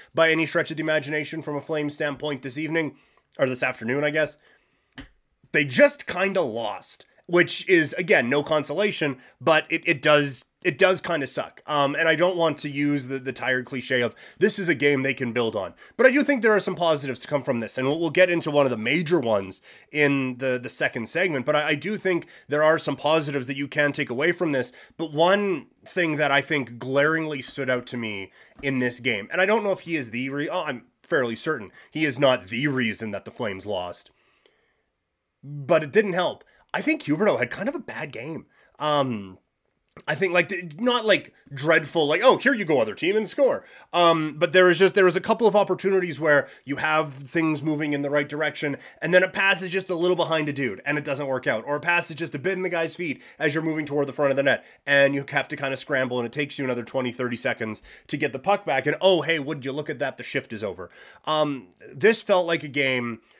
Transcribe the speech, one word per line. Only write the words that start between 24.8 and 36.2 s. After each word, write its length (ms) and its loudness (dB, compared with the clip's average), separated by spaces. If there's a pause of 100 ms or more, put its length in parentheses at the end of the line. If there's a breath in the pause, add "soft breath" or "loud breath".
But 160 -6
one 540 2 (200)
thing 300 -2
that 160 0
I 80 4
think 380 -2
glaringly 640 0
stood 280 -6
out 160 -2
to 100 -8
me 360 -8 (300 soft breath)
in 180 -2
this 200 -2
game, 300 -4
and 100 -2
I 60 2
don't 160 2
know 100 -2
if 80 -4
he 160 -6
is 140 -6
the 200 -6
re-, 180 -6
oh, 160 -4
I'm 220 -8 (160)
fairly 340 -2
certain 340 -6 (200 loud breath)
he 160 -2
is 120 -2
not 300 4
the 200 -2
reason 440 -2
that 120 -8
the 60 -14
Flames 360 -6
lost, 440 -6 (1300)
but 400 0
it 100 -8
didn't 220 4
help. 280 -2 (300 soft breath)